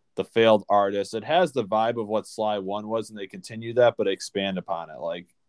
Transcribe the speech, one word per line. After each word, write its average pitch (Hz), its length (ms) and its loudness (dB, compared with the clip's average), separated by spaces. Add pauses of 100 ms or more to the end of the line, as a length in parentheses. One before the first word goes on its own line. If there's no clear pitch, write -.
(160)
the 95 80 -4
failed 110 440 4
artist. 101 460 2
It 107 100 -6
has 160 280 2
the 123 120 -2
vibe 113 360 0
of 104 80 -6
what 107 200 -2
Sly 107 300 -2
one 101 300 -6
was, 110 200 -4
and 110 100 -16
they 101 80 -10
continue 113 480 -12
that, 120 220 6
but 104 120 0
expand 98 500 -2
upon 85 320 -8
it. 67 100 -14
Like, 85 280 -8 (200)